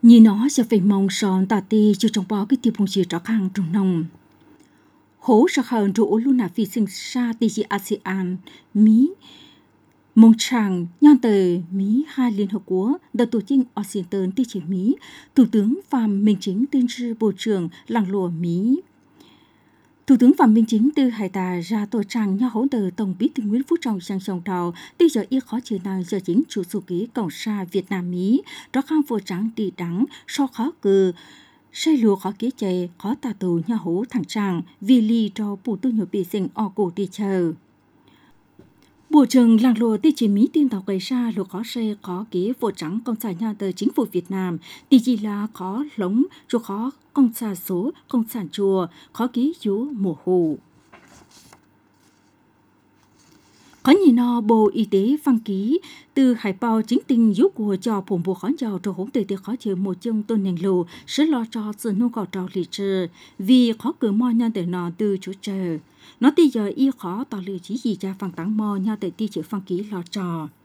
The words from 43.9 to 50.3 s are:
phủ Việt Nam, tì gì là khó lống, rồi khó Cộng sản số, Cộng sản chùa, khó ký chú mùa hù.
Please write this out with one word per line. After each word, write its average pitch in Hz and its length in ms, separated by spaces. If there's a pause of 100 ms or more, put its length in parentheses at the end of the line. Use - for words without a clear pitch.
phủ 247 200
Việt 175 180
Nam, 185 280 (300)
tì 269 100
gì 240 180
là 208 380
khó 196 300 (120)
lống, 208 260 (260)
rồi 233 140
khó 220 280 (220)
Cộng 254 220
sản 208 220
số, 185 340 (180)
Cộng 226 200
sản 196 240
chùa, 190 340 (260)
khó 233 140
ký 247 340
chú 220 320
mùa 190 320
hù. 175 340 (3250)